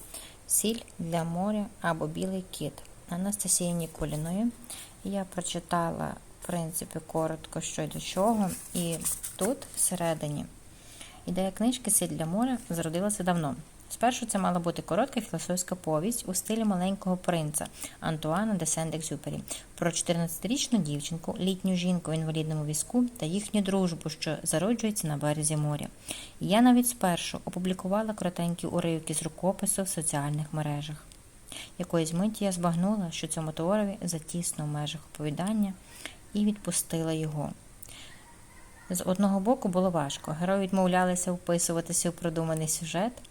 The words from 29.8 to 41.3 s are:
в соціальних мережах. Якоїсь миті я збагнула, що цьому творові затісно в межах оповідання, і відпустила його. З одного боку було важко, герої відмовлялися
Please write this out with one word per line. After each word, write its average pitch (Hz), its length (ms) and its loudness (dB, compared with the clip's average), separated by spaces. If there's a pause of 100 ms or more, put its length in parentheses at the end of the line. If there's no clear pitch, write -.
в 185 40 -2
соціальних 151 680 -2
мережах. 151 500 -4 (720)
Якоїсь 165 360 0
миті 208 320 2
я 196 60 2
збагнула, 175 600 2
що - 160 -4
цьому 156 240 -2
творові 196 500 2
затісно 170 640 -2
в - 20 -2
межах 147 340 -2 (120)
оповідання, 190 600 0 (600)
і 208 120 4
відпустила 170 680 0
його. 151 380 -2 (1400)
З 180 140 -2
одного 196 360 4
боку 233 300 2
було 185 200 4
важко, 151 500 0
герої 190 220 2
відмовлялися 185 680 4